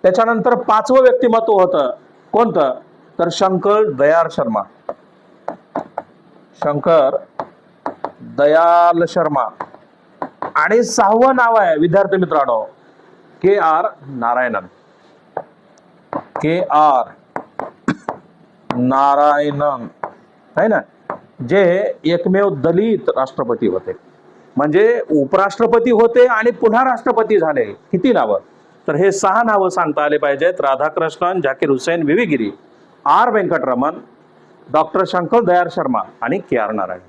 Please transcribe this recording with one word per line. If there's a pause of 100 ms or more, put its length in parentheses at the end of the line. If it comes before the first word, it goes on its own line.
त्याच्यानंतर
पाचवं
व्यक्तिमत्व
होतं (420)
कोणतं, (440)
तर
शंकर
दयाळ
शर्मा, (2000)
शंकर (1200)
दयाल
शर्मा. (1040)
आणि
सहावं
नाव
आहे
विद्यार्थी
मित्रांनो (800)
के
आर (220)
नारायणन, (1500)
के (100)
आर (1700)
नारायणन, (720)
है
ना, (680)
जे (120)
एकमेव
दलित
राष्ट्रपती
होते. (640)
म्हणजे
उपराष्ट्रपती
होते
आणि
पुन्हा
राष्ट्रपती
झाले.
किती
नावं? (500)
तर
हे
सहा
नावं
सांगता
आले
पाहिजेत,
राधाकृष्णन,
झाकीर
हुसेन,
व्ही
व्ही
गिरी, (540)
आर
व्यंकटरमण, (760)
डॉक्टर
शंकर
दयाळ
शर्मा (220)
आणि
के
आर
नारायण.